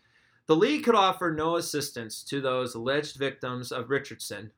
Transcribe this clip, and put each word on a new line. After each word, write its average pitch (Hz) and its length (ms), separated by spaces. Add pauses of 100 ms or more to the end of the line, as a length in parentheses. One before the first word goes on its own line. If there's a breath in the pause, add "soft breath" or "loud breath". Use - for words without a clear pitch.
(460)
"The 160 100
league 277 280
could 233 100
offer 185 380
no 156 240
assistance 135 720
to 139 140
those 127 360
alleged 135 420
victims 127 540
of 123 180
Richardson 110 680